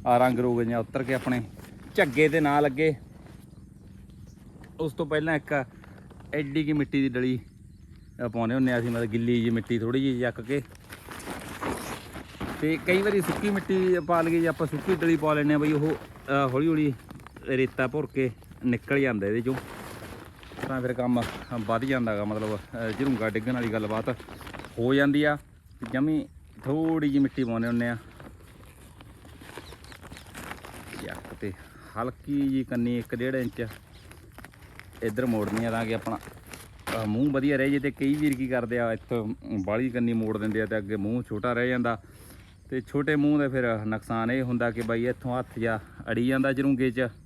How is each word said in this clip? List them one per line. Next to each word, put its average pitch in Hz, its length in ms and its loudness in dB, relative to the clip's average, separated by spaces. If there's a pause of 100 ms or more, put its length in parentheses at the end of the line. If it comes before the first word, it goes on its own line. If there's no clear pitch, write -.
ਆਹ 123 120 6
ਰੰਗ 127 200 6
ਰੋਗ 120 240 4
ਜਿਹਾ 117 160 2
ਉਤਰ 113 240 -2
ਕੇ 127 120 0
ਆਪਣੇ 123 280 0 (520)
ਝੱਗੇ 151 340 6
ਤੇ 156 120 4
ਨਾ 147 200 6
ਲੱਗੇ। 147 340 4 (1900)
ਉਸ 156 120 -2
ਤੋਂ 165 140 -4
ਪਹਿਲਾਂ 156 280 2
ਇੱਕ 143 300 0 (720)
ਐਡੀ 147 300 0
ਕੀ 147 80 0
ਮਿੱਟੀ 139 300 2
ਦੀ 135 60 4
ਡਲੀ, 127 320 0
ਅਹ, - 880 -12
ਪਾਉਂਦੇ 117 260 0
ਹੁੰਦੇ 131 180 4
ਆ 123 60 4
ਅਸੀਂ, 117 120 0
ਮਤਲਬ 117 200 0
ਗਿੱਲੀ 117 260 2
ਜਿਹੀ 117 140 4
ਮਿੱਟੀ 117 280 0
ਥੋੜ੍ਹੀ 120 220 0
ਜਿਹੀ 131 200 0
ਚੱਕ 120 200 -2
ਕੇ, 127 220 -2 (2000)
ਤੇ 156 260 0
ਕਈ 185 160 4
ਵਾਰੀ 202 180 4
ਸੁੱਕੀ 175 300 0
ਮਿੱਟੀ 185 460 2 (100)
ਪਾ 170 160 4
ਲਈਏ, 165 180 4
ਜੇ 165 80 4
ਆਪਾਂ 156 180 0
ਸੁੱਕੀ 151 280 0
ਡਲੀ 165 220 4
ਪਾ 151 180 4
ਲੈਂਦੇ 147 180 4
ਹਾਂ 147 80 6
ਬਈ, 151 120 4
ਉਹ, 151 200 4
ਅਹ, 139 560 0
ਹੌਲੀ 135 200 2
ਹੌਲੀ 151 240 4 (540)
ਰੇਤਾ 131 400 0
ਭੁਰ 143 200 -2
ਕੇ 131 240 0 (340)
ਨਿਕਲ 127 360 2
ਜਾਂਦਾ 113 260 2
ਇਹਦੇ 107 140 2
ਚੋਂ, 127 140 0 (1120)
ਤਾਂ 131 120 -2
ਫਿਰ 123 120 0
ਕੰਮ 123 300 2 (320)
ਵੱਧ 113 300 0
ਜਾਂਦਾ 123 320 0
ਗਾ, 104 80 -2
ਮਤਲਬ, 107 320 -2
ਅਹ, 113 340 -6
ਝੜੂੰਗਾ 110 400 2
ਡਿੱਗਣ 110 220 -2
ਵਾਲੀ 120 200 0
ਗੱਲਬਾਤ 110 380 -2 (680)
ਹੋ 123 160 4
ਜਾਂਦੀ 143 280 6
ਆ। 147 140 4 (440)
ਤੇ - 120 -8
ਜਮੀ 147 360 2 (360)
ਥੋੜ੍ਹੀ 160 440 2
ਜਿਹੀ 139 100 4
ਮਿੱਟੀ 135 260 4
ਪਾਉਂਦੇ 117 240 0
ਹੁੰਦੇ 120 200 2
ਆ, 117 80 -2 (3000)
ਚੱਕ - 340 -10
ਤੇ 101 120 -4 (440)
ਹਲਕੀ 135 520 -2
ਜਿਹੀ 135 160 2
ਕੰਨੀ 120 340 0
ਇੱਕ 113 160 -4
ਡੇਢ 127 200 0
ਇੰਚ 120 320 -2 (1400)
ਇੱਧਰ 113 240 0
ਮੋੜਨੀ 110 380 0
ਆ, 117 60 0
ਤਾਂ 113 160 -2
ਕਿ 113 80 -2
ਆਪਣਾ, 113 220 -4
ਅਹ, - 880 -8
ਮੂੰਹ 117 260 2
ਵਧੀਆ 135 240 2
ਰਹੇ 135 140 4
ਜੇ। 143 80 2
ਤੇ 139 120 0
ਕਈ 139 240 0
ਵੀਰ 151 220 2
ਕੀ 131 120 -2
ਕਰਦੇ 120 300 0
ਆ, 117 140 2
ਇੱਥੋਂ 110 420 -2 (300)
ਬਾਹਲੀ 113 260 0
ਕੰਨੀ 120 220 2
ਮੋੜ 110 260 0
ਦਿੰਦੇ 107 240 0
ਆ 107 40 0
ਤੇ 110 120 0
ਅੱਗੇ 101 180 -4
ਮੂੰਹ 110 320 0
ਛੋਟਾ 110 240 -2
ਰਹਿ 120 160 2
ਜਾਂਦਾ, 120 340 0 (680)
ਤੇ 131 100 -2
ਛੋਟੇ 147 360 0
ਮੂੰਹ 147 220 6
ਦਾ 143 100 4
ਫਿਰ 120 360 0
ਨੁਕਸਾਨ 113 460 -2
ਇਹ 131 120 2
ਹੁੰਦਾ 120 280 2
ਕਿ 113 120 -4
ਬਾਈ 117 240 0
ਇੱਥੋਂ 123 320 -2
ਹੱਥ - 200 -6
ਜਿਹਾ 110 220 0 (300)
ਅੜੀ 113 160 2
ਜਾਂਦਾ 135 260 4
ਝੜੂੰਗੇ 131 380 4
'ਚ 120 180 0 (180)